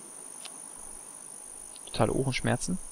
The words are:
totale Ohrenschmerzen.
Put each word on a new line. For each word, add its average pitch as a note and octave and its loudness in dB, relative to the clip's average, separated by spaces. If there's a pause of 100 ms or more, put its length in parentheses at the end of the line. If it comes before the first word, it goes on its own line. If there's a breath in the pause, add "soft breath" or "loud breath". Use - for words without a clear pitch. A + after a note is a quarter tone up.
(1900)
totale - 6
Ohrenschmerzen. C3 4 (140)